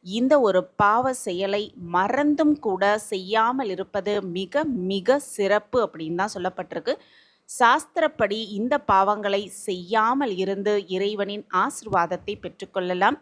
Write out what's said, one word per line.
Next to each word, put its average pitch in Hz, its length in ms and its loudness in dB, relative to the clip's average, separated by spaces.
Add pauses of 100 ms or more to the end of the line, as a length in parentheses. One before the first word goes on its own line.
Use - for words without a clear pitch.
இந்த 233 340 2
ஒரு 190 220 4 (140)
பாவ 233 380 2
செயலை 196 480 -4 (300)
மறந்தும் 285 680 2
கூட 190 240 0 (160)
செய்யாமல் 220 760 -2
இருப்பது 190 380 -4 (180)
மிக, 190 320 -2 (280)
மிக 196 260 2 (180)
சிறப்பு 208 500 0
அப்படின்னு 165 360 -6
தான் 208 140 -4
சொல்லப்பட்டிருக்கு. 185 600 -6 (540)
சாஸ்திரப்படி 247 880 2 (120)
இந்த 233 240 -2 (120)
பாவங்களை 202 540 2 (220)
செய்யாமல் 220 720 0
இருந்து 196 400 0 (120)
இறைவனின் 202 560 -4 (200)
ஆசீர்வாதத்தை 196 800 -2
பெற்றுக்கொள்ளலாம். 190 800 -2